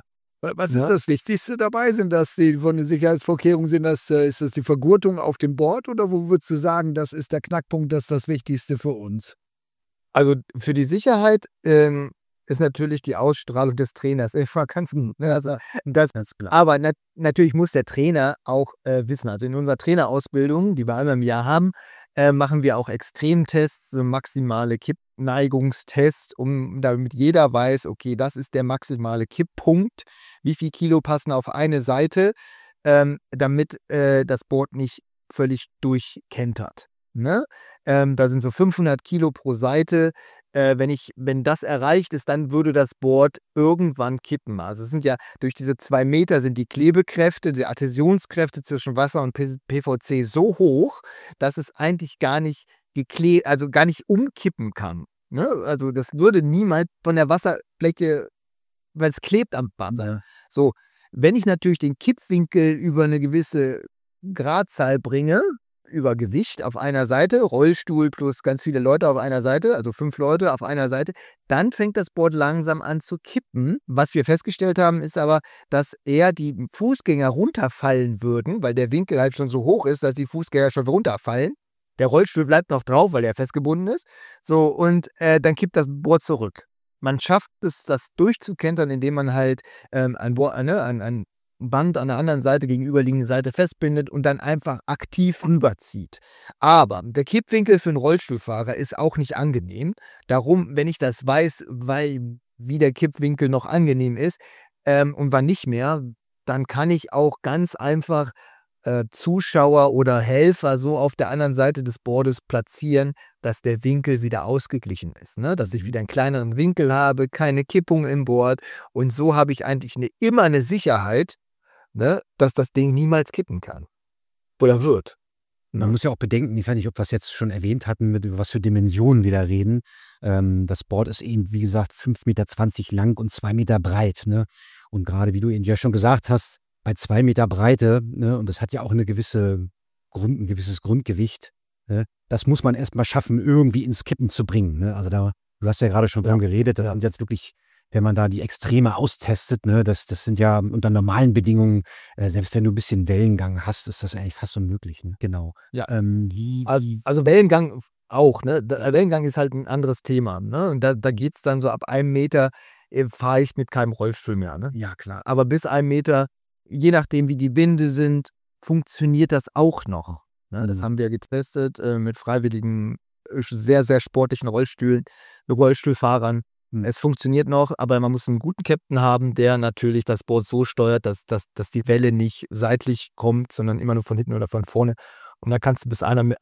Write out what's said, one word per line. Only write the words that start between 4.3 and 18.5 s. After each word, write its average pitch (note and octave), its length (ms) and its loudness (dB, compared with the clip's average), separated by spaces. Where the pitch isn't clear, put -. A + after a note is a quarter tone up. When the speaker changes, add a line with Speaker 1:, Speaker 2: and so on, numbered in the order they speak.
Speaker 1:
das C#3+ 120 -2
die D3 100 -4
Vergurtung E3+ 560 2
auf D3+ 180 -4
dem C#3+ 200 -2
Board E3 320 0
oder A3 240 -2
wo E3+ 160 -2
würdest F3 220 2
du E3 60 0
sagen, E3 380 -2
das D3+ 180 -6
ist D3+ 200 -8
der D3+ 80 -2
Knackpunkt, D#3+ 520 -4
das D3 120 0
ist - 80 -10
das C#3+ 160 -2
Wichtigste C#3 500 -4
für D3 140 -4
uns? G#2 420 -10
Speaker 2:
Also C#3 240 4
für C#3 180 -2
die C#3 100 2
Sicherheit, G#3+ 640 2
ähm, D3+ 480 4
ist C#3 140 -2
natürlich D3 420 -2
die C3+ 140 -6
Ausstrahlung C3 600 0
des C3 180 -2
Trainers C3+ 400 -2
immer D3 320 -2
ganz F3 260 -6
gut, B2 280 -4
ne? D3+ 140 0
Also C#3+ 220 -2
das, D3 280 2
Speaker 3:
Ganz G#2+ 260 -8
klar. G2 140 -10
Speaker 2:
aber D#3 260 6
nat-, D3+ 160 0
natürlich D#3+ 360 2
muss E3 200 0
der C3 120 0
Trainer C#3+ 600 0
auch, C3+ 280 -2